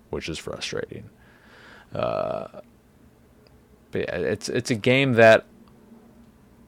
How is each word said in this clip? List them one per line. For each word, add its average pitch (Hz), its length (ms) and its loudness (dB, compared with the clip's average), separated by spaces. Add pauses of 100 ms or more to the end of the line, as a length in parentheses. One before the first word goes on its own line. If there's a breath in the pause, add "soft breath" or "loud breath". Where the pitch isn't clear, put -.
which 73 200 -10
is 80 100 -8
frustrating. - 720 -12 (840 soft breath)
Uh, 53 540 -4 (1400)
but - 120 -4
yeah, - 140 -6
it's, 87 320 -6
it's - 220 -4
a 123 60 -2
game 127 380 2
that 113 300 8 (1200)